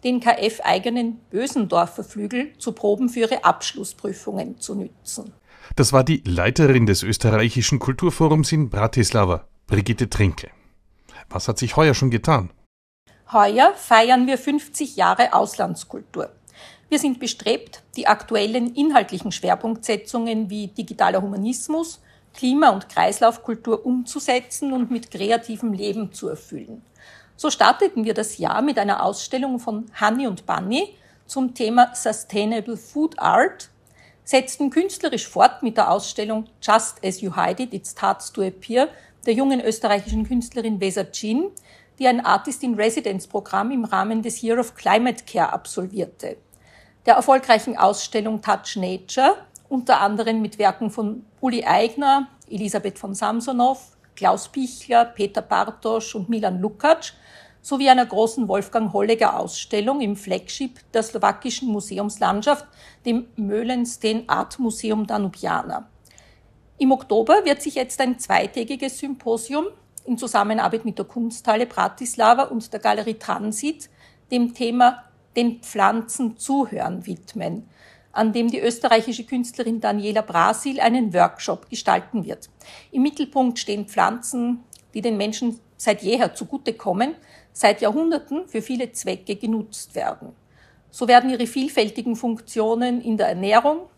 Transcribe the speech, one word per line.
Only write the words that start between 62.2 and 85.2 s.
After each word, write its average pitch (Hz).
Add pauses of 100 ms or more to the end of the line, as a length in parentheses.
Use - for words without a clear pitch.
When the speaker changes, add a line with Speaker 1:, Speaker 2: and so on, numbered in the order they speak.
Speaker 1:
dem 240 (100)
Möhlensten 226
Art -
Museum 220
Danubiana. 190 (880)
Im 269
Oktober 262
wird 285
sich 302
jetzt 254
ein 254
zweitägiges 233
Symposium 269 (400)
in 240
Zusammenarbeit 220
mit 208
der 196
Kunsthalle 226
Bratislava 233
und 226
der 214
Galerie 214
Transit 220 (420)
dem 240
Thema 247 (340)
Den 240
Pflanzen 226
zuhören 254
widmen, 175 (440)
an 220
dem 233
die 240
österreichische 233
Künstlerin 240
Daniela 208
Brasil 214
einen 233
Workshop 175
gestalten 196
wird. - (420)
Im 262
Mittelpunkt 269
stehen 208
Pflanzen, 240 (300)
die 214
den 220
Menschen 220 (180)